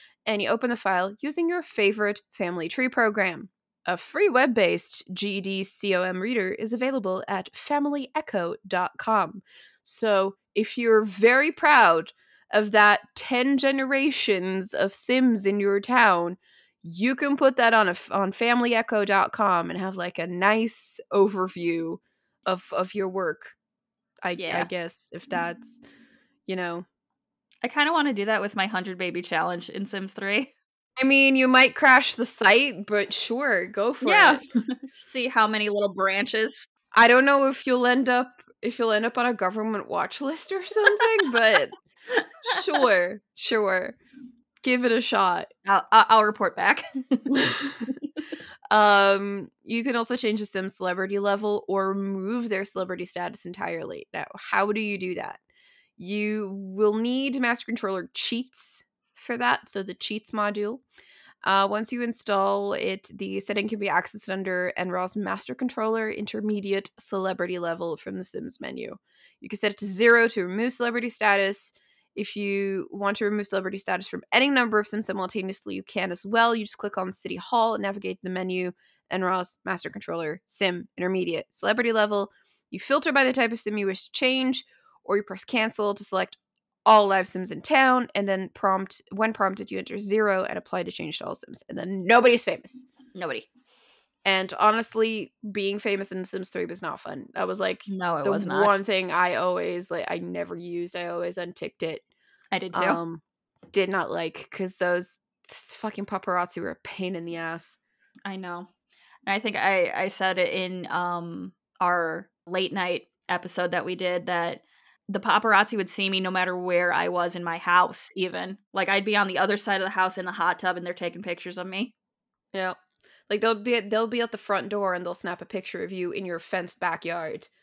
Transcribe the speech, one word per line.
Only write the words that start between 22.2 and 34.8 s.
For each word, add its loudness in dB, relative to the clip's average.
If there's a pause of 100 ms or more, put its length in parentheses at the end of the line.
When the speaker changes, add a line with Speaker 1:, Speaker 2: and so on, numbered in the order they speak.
Speaker 1:
of, -2
of -4
your -4
work, -6 (680)
I, -2
I -2
Speaker 2:
Yeah. -4
Speaker 1:
guess, -8
if -14
that's, -6 (640)
you -6
know. -6 (760)
Speaker 2:
I -2
kinda 0
wanna 2
do -2
that 2
with -4
my 0
hundred -6
baby -4
challenge -2
in -6
Sims -8
Three. -2 (460)
Speaker 1:
I 2
mean, 8
you 6
might 8
crash 6
the -2
site, 6
but 0
sure, 0
go 0
for -2
Speaker 2:
Yeah. 8
Speaker 1:
it. -2 (140)